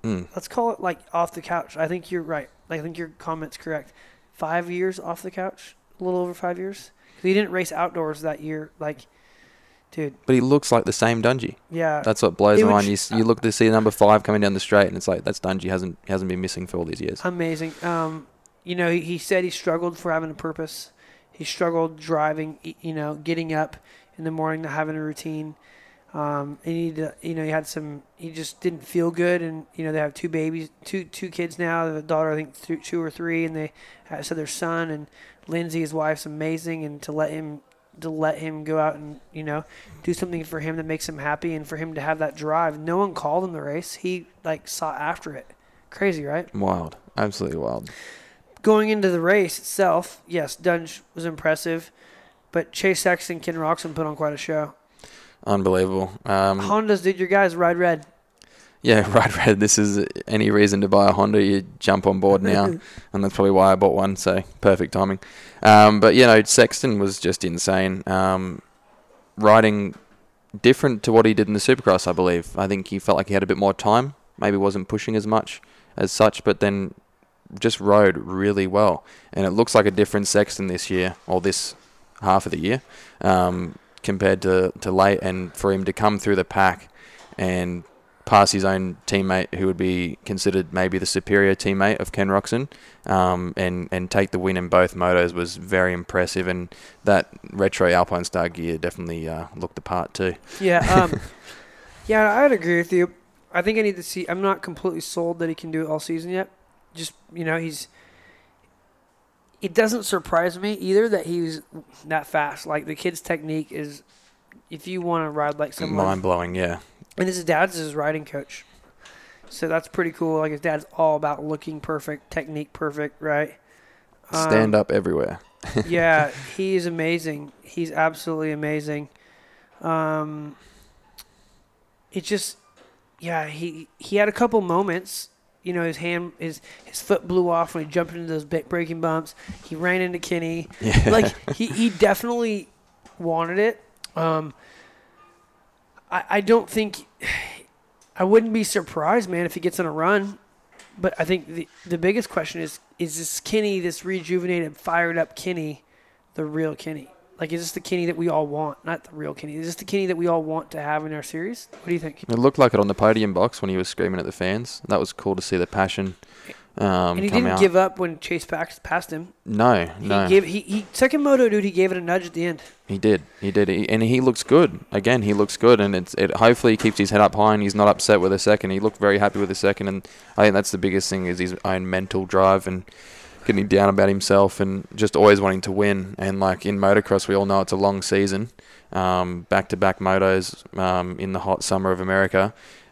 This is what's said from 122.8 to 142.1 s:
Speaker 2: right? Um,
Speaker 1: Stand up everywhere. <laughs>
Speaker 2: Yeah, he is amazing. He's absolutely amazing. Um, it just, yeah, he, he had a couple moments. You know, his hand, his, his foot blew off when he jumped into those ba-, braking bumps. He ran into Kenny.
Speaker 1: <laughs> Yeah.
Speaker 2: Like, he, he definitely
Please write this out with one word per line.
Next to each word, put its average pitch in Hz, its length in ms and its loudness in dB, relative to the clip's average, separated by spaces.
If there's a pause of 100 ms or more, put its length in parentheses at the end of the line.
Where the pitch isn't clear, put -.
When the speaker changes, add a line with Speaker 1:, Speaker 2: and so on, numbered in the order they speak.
Speaker 2:
right? 151 360 -2 (760)
Um, 160 180 0
Speaker 1:
Stand 110 240 4
up 107 160 4
everywhere. - 500 0 (220)
<laughs> - 240 -4
Speaker 2:
Yeah, 165 440 4 (260)
he 190 200 -2
is 175 100 -2
amazing. 160 640 -4 (100)
He's 160 300 -8
absolutely 160 600 -2
amazing. 151 580 -6 (720)
Um, 156 760 -4 (1600)
it 185 120 -8
just, - 320 -6 (640)
yeah, 165 280 -6
he, 156 420 -12 (100)
he - 180 -6
had 208 120 4
a 214 40 -2
couple 226 300 2
moments. 185 640 -2 (340)
You 180 120 -6
know, 170 100 -2
his 165 140 -4
hand, 175 400 -6
his, 165 240 -10 (240)
his - 160 -14
foot 190 260 0
blew 180 220 2
off 165 240 0
when 160 100 -4
he 151 60 -14
jumped 170 240 -2
into 170 120 -10
those 156 200 -6
ba-, 160 200 -4
braking 165 360 -4
bumps. 160 320 -4 (340)
He 160 80 -10
ran 180 240 0
into 180 180 -4
Kenny. 165 560 -6
Speaker 1:
<laughs> - 60 -20
Yeah. - 300 4
Speaker 2:
Like, 208 460 2
he, 226 100 -4
he 214 240 0
definitely 208 800 0 (500)